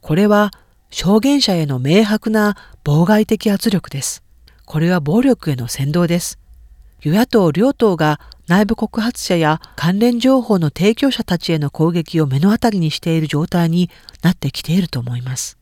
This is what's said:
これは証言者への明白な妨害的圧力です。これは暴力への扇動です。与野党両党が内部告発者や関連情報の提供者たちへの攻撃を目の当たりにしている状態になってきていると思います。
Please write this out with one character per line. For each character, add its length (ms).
こ 140
れ 100
は 260
証 300
言 220
者 140
へ 100
の 140
明 240
白 260
な 280
妨 220
害 200
的 260
圧 180
力 200
で 120
す。 220
こ 140
れ 100
は 100
暴 220
力 300
へ 40
の 100
扇 260
動 160
で 120
す。 200
与 140
野 120
党 240
両 220
党 220
が 240
内 180
部 100
告 240
発 240
者 140
や 240
関 240
連 200
情 220
報 160
の 120
提 260
供 160
者 120
た 140
ち 160
へ 60
の 100
攻 220
撃 280
を 60
目 140
の 120
当 60
た 140
り 80
に 100
し 100
て 180
い 40
る 60
状 180
態 240
に 220
な 80
っ 40
て 160
き 120
て 100
い 80
る 60
と 120
思 160
い 60
ま 160
す。 240